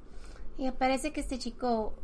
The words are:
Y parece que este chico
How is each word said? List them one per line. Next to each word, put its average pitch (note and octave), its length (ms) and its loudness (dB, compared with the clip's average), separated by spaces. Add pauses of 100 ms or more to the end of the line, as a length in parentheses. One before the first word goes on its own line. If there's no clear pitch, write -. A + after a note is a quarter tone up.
(580)
Y C4 140 2
parece C4 420 4
que D4 60 -2
este C#4 180 -2
chico A#3 640 0